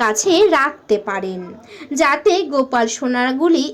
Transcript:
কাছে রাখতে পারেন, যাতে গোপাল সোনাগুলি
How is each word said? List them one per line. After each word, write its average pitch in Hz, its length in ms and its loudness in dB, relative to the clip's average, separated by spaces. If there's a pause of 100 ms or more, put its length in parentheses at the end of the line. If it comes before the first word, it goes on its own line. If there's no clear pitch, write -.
কাছে 220 300 0 (260)
রাখতে 277 380 -2 (120)
পারেন, 190 340 -6 (600)
যাতে 294 320 2 (200)
গোপাল 262 320 0 (100)
সোনাগুলি 262 680 0 (100)